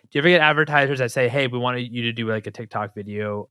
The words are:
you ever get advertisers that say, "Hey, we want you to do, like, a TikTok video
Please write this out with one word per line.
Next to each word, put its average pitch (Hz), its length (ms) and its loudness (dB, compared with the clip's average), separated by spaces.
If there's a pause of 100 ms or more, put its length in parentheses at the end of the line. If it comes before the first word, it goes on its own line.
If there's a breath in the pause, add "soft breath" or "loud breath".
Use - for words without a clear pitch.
(100 soft breath)
you 147 100 -4
ever 165 80 4
get 175 120 6
advertisers 147 580 4
that 123 140 -2
say, 127 160 2
"Hey, 135 180 0
we 123 100 -4
want 123 240 -2
you 120 220 -6
to 117 100 -2
do, 113 160 -4
like, 110 200 -4
a - 20 -10
TikTok 107 420 -8
video 104 580 -8